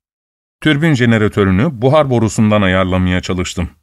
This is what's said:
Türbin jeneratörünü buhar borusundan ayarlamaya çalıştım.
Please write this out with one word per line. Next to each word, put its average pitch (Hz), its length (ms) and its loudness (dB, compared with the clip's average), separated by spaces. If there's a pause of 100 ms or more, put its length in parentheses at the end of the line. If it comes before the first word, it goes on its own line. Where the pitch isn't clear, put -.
(600)
Türbin 156 340 0
jeneratörünü 107 880 0
buhar 139 280 2
borusundan 107 520 0
ayarlamaya 92 600 0
çalıştım. 90 480 -6 (120)